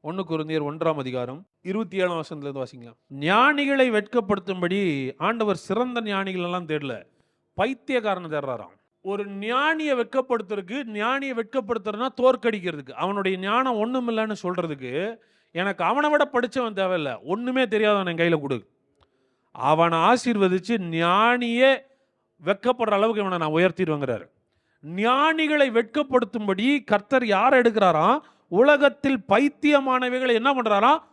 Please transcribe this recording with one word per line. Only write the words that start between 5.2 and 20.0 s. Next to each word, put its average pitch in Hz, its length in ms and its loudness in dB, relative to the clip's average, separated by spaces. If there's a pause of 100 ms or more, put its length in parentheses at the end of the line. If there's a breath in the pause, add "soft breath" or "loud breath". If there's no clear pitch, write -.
சிறந்த 240 440 -4
ஞானிகள் 190 420 -4
எல்லாம் 175 240 -6
தேடல, 143 400 -6 (500)
பைத்தியக்காரனை 214 760 -2
தேடுறாராம். 120 480 -6 (220)
ஒரு 202 260 -6
ஞானியை 269 720 -2
வெட்கப்படுத்துறதுக்கு, 233 880 -4
ஞானியை 240 520 -4
வெட்கப்படுத்துறதுன்னா 220 800 -4
தோற்கடிக்கிறதுக்கு, 208 760 0
அவனுடைய 190 460 -2
ஞானம் 226 400 -2
ஒண்ணுமில்லைன்னு 220 680 -2
சொல்றதுக்கு, 170 760 -6 (340)
எனக்கு 185 340 -4
அவனை 277 260 2
விட 294 220 2
படிச்சவன் 240 420 -2
தேவையில்ல, 165 480 -2
ஒண்ணுமே 247 460 -2
தெரியாதவன் 202 500 2
என் 170 140 4
கையில 156 80 2
கொடு, 135 280 -4 (840)
அவனை 165 460 2
ஆசீர்வதிச்சு 196 800 2